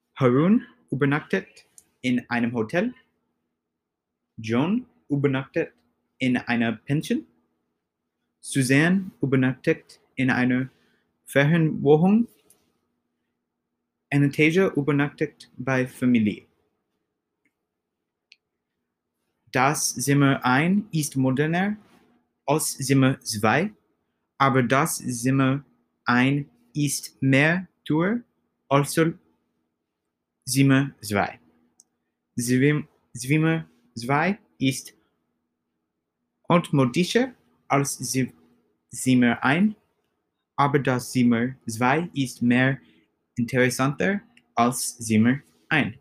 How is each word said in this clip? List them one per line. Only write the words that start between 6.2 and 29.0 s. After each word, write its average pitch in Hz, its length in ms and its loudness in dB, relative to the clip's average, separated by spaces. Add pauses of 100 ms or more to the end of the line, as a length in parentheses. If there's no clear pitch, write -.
einer 117 360 -2
Pension. 170 540 -4 (1120)
Suzanne 156 680 0 (120)
übernachtet 131 760 -2 (160)
in 131 160 -2
einer 127 380 0 (560)
Ferienwohnung. 156 1040 2 (1800)
Anastasia 151 580 2
übernachtet 147 880 -4
bei 127 300 -2
Familie. 120 600 0 (3000)
Das 139 440 0
Zimmer 139 500 2
ein 160 480 2
ist 151 240 -4
moderner 156 600 -2 (680)
als 151 320 -2
Zimmer 135 420 2
zwei, 117 520 -2 (680)
aber 131 240 2
das 135 360 0
Zimmer 131 680 -2 (400)
ein 131 440 0 (240)
ist - 480 -6
mehr 147 460 2 (180)
teuer 180 360 -2 (480)
als 143 280 0 (1500)